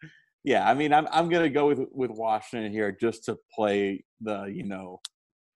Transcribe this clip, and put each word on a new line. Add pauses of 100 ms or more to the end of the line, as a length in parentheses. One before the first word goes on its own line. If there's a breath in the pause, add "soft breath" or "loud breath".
(440 loud breath)
Yeah,
I
mean,
I'm,
I'm
gonna
go
with, (100)
with
Washington
here
just
to (160)
play (160)
the,
you
know, (560)